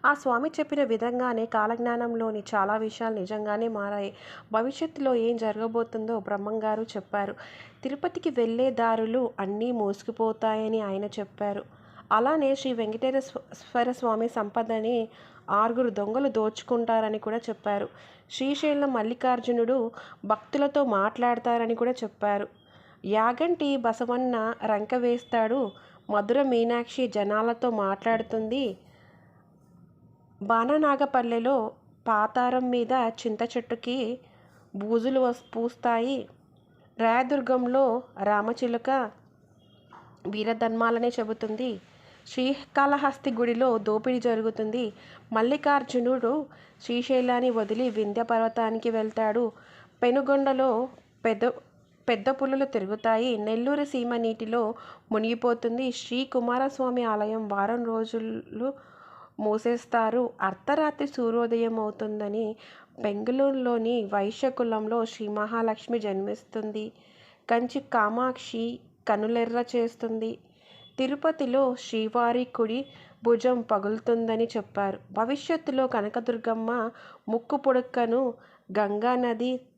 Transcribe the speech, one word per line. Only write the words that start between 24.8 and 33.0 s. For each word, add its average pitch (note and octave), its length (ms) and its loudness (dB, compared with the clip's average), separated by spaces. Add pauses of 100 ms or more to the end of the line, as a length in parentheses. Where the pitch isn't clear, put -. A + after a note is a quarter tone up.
వేస్తాడు, A#3+ 760 0 (380)
మధుర G#3 340 2
మీనాక్షి A#3+ 640 2
జనాలతో A3 640 2
మాట్లాడుతుంది, A3 960 0 (1800)
బాణనాగపల్లెలో B3 1300 2 (360)
పాతారం B3 600 2
మీద A#3+ 240 0 (280)